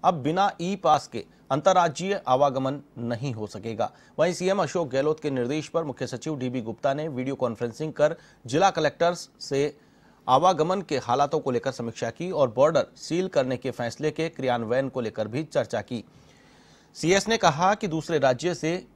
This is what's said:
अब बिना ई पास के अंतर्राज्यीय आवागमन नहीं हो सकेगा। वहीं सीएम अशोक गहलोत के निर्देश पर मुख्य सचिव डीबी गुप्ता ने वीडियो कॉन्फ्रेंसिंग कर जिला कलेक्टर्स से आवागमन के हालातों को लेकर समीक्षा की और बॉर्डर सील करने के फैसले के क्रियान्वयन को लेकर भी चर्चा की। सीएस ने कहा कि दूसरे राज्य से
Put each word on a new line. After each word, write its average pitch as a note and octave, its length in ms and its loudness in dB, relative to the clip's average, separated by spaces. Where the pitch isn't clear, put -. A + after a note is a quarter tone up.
अब E3 180 4
बिना F3 280 2
ई F#3 160 -2
पास D3+ 320 2
के - 160 -8
अंतर्राज्यीय F3 760 2
आवागमन C3+ 520 2
नहीं A#2+ 360 -4
हो G#2+ 120 -8
सकेगा। G#2+ 440 -6
वहीं F3 140 2
सीएम F#3 300 0
अशोक D#3+ 260 -2
गहलोत D3 320 0
के D3 100 -2
निर्देश C3 380 -2
पर E3 160 -2
मुख्य C3 220 -6
सचिव C#3 320 -8
डीबी B2+ 240 -4
गुप्ता A2+ 320 -2
ने D3+ 140 -6
वीडियो C3 260 -4
कॉन्फ्रेंसिंग B2 580 -4
कर D3+ 240 2
जिला D#3+ 260 4
कलेक्टर्स E3+ 580 0
से C#3+ 360 -2
आवागमन E3+ 560 4
के D3 160 -2
हालातों C#3 420 0
को C3+ 100 -4
लेकर A#2+ 220 -2
समीक्षा A#2 380 -6
की F3 200 -8
और C#3 220 2
बॉर्डर C#3 340 4
सील F3+ 300 -2
करने C3 280 0
के B2 140 -6
फैसले B2 400 -4
के D#3+ 180 -4
क्रियान्वयन B2 600 -2
को B2+ 120 -4
लेकर G#2+ 280 -4
भी C#3 160 -4
चर्चा A#2 380 -2
की। A2+ 220 -8
सीएस F#3+ 320 2
ने A3+ 80 2
कहा F3 380 4
कि G#3+ 140 -4
दूसरे D#3+ 300 -2
राज्य C3+ 360 2
से D#3 160 -2